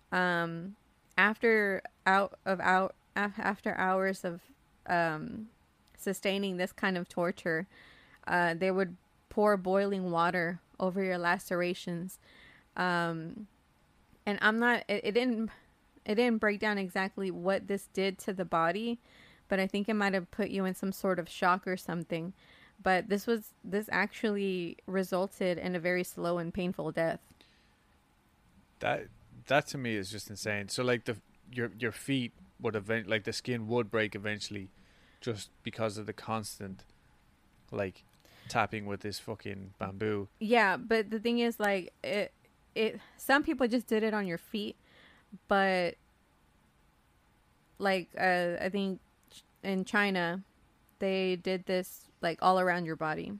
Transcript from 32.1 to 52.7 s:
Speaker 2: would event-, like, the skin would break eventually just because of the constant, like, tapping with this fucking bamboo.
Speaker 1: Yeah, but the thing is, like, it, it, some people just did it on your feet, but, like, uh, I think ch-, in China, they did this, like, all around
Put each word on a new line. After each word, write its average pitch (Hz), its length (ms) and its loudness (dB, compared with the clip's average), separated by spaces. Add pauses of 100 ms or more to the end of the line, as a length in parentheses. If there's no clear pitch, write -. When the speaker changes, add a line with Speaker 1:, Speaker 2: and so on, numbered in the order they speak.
Speaker 2:
would 113 140 -2
event-, 107 340 -2
like, 107 160 0
the 113 80 -4
skin 117 360 -4
would 117 220 0
break 110 240 0
eventually 104 540 -6 (520)
just 107 300 -6 (120)
because 110 360 -4
of 107 80 -10
the 104 60 -6
constant, 104 720 -8 (840)
like, 101 340 -6 (440)
tapping 107 380 0
with 101 140 -6
this 104 180 -6
fucking 98 600 -10
bamboo. 101 500 -4 (100)
Speaker 1:
Yeah, 214 380 4
but 220 340 -2
the 220 80 -2
thing 233 220 0
is, 233 180 0
like, 202 340 0 (120)
it, 190 280 -2 (420)
it, 220 260 -2 (160)
some 277 260 4
people 285 240 0
just 226 200 0
did 214 160 2
it 220 120 0
on 208 120 -2
your 170 120 -4
feet, - 380 -8 (720)
but, 190 460 4 (1800)
like, 190 300 0 (100)
uh, 180 420 2
I - 100 0
think 196 300 -2 (300)
ch-, - 120 -20 (200)
in 190 220 -2
China, 190 580 2 (560)
they 190 380 0
did 185 300 -2
this, 185 360 -2 (180)
like, 165 200 -2
all 185 200 6
around 180 260 2